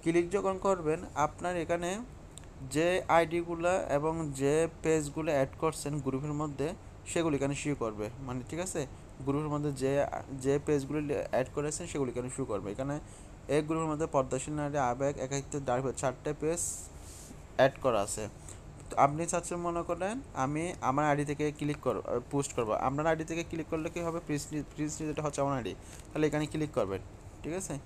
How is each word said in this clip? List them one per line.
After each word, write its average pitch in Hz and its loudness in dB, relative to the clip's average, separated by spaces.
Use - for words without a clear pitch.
ক্লিক 170 6
যখন 190 2
করবেন 170 4
আপনার 175 -2
এখানে 170 2
যে 160 6
আইডিগুলা 170 4
এবং 156 2
যে 139 4
পেজগুলো 156 2
অ্যাড 135 4
করছেন 156 0
গ্রুপের 135 0
মধ্যে 143 -2
সেগুলো 165 2
এখানে 139 2
শো 147 0
করবে, 104 -2
মানে 127 -4
ঠিক 156 -4
আছে? 175 -4
গ্রুপের 147 2
মধ্যে 147 2
যে, 135 4
যে 135 4
পেজগুলো 143 2
অ্যাড 127 4
করেছেন 151 -2
সেগুলো 139 0
এখানে 123 -2
শো 139 -2
করবে। 101 -2
এখানে 135 -2
এই 151 6
গ্রুপের 160 2
মধ্যে 151 0
পর্দাসীন 131 2
নারী, 147 -2
আবেগ, 139 0
একাকিত্ব, 139 -2
ডার্ক, 127 2
চারটে 135 0
পেজ 165 0
অ্যাড 135 8
করা 117 4
আছে। 107 -4
তো - -8
আপনি 147 4
চাচ্ছেন 175 -2
মনে 170 0
করেন 180 -2
আমি 147 0
আমার 139 4
আইডি 143 4
থেকে 147 0
click 147 -2
কর-, 104 0
post 139 2
করবো। 110 2
আপনার 143 0
আইডি 160 2
থেকে 165 -2
click 160 -4
করলে 160 -2
কী 175 -4
হবে, 165 -2
প্রিন্স 147 -2
নি-, 147 -2
প্রিন্স 151 -2
নি 160 -6
যেটা 151 -2
হচ্ছে 143 -2
আমার 139 2
আইডি, 104 -4
তাহলে 151 2
এখানে 151 2
click 151 0
করবেন, 95 2
ঠিক 156 -4
আছে? 170 -6